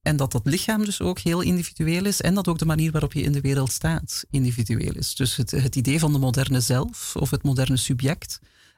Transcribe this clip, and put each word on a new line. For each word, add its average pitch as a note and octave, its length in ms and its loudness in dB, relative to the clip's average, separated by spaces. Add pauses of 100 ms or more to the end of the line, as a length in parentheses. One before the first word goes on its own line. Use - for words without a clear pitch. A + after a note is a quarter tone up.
En D#3 140 0
dat B2+ 160 -2
dat B2+ 140 -2
lichaam G#3 400 0
dus G3+ 160 -6
ook F3+ 180 -2
heel E3+ 220 0
individueel F3 640 0
is. G3+ 160 0
En F3 120 2
dat G3 140 2
ook E3 100 0
de D#3+ 80 0
manier D#3+ 260 2
waarop D3 220 0
je C#3+ 80 0
in C#3+ 100 0
de C#3+ 100 0
wereld C3+ 300 2
staat - 580 -2
individueel A#2+ 640 0
is. - 220 -6
Dus B2+ 200 -2
het, - 160 -2
het C3 240 0
idee C3+ 240 2
van D#3 140 4
de C#3 60 2
moderne C3 420 2
zelf - 540 -2
of C3+ 140 -2
het - 140 -2
moderne C3 340 2
subject, C3+ 640 -2 (380)